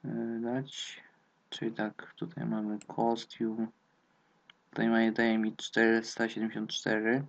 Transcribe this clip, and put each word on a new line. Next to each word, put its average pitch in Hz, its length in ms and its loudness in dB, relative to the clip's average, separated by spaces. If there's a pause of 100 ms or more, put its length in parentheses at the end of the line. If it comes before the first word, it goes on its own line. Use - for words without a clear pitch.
y, 117 360 -4
dać. 127 640 -6 (460)
Czyli - 220 -4
tak, - 440 -6
tutaj - 300 -8
mamy 107 420 -2
kostium. 113 800 -2 (1000)
Tutaj 113 200 2
ma-, 113 220 6
daje 113 260 4
mi 110 180 0
czterysta 113 760 2
siedemdziesiąt 110 400 -4
cztery 110 600 0